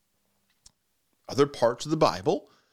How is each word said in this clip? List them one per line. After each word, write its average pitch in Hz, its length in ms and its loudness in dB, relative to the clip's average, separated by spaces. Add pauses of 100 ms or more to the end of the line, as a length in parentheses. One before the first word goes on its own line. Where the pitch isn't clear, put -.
(1300)
other 139 200 2
parts 123 380 -2
of 147 40 -8
the 160 80 0
Bible, 135 520 0 (240)